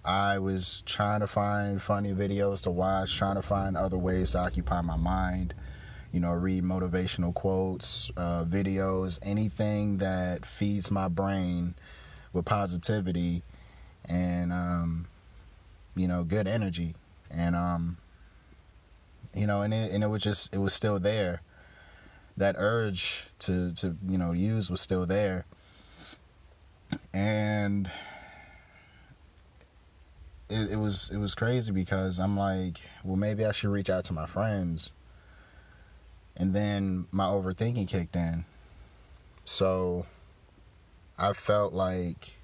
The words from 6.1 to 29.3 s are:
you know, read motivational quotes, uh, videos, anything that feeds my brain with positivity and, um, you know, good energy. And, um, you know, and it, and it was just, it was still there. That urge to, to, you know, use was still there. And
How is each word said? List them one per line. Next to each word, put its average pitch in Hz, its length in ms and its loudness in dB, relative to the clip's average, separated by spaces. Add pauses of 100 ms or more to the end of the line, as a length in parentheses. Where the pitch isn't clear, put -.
you 87 80 0
know, 85 120 0
read 92 300 0
motivational 90 680 0
quotes, 95 880 0
uh, 85 260 0
videos, 95 800 0
anything 104 720 0
that 92 480 0
feeds 101 460 -2
my 95 180 2
brain 90 680 0 (600)
with 90 100 0
positivity 90 1000 0 (640)
and, 87 440 0
um, 87 560 0 (880)
you 92 140 2
know, 87 160 2
good 95 240 0
energy. 87 460 -2 (360)
And, 85 240 2
um, 87 440 0 (1400)
you 101 120 2
know, 101 140 2
and 104 140 0
it, 113 180 -2
and 104 100 2
it 107 40 2
was 107 160 0
just, - 300 0
it 95 60 -2
was 95 140 2
still 104 260 2
there. 95 440 0 (960)
That 95 220 4
urge 104 680 0 (140)
to, 90 340 0
to, 85 220 -2 (120)
you 95 80 2
know, 87 160 2
use 98 380 2
was 87 100 0
still 92 240 0
there. 95 400 2 (1700)
And 104 760 2 (2500)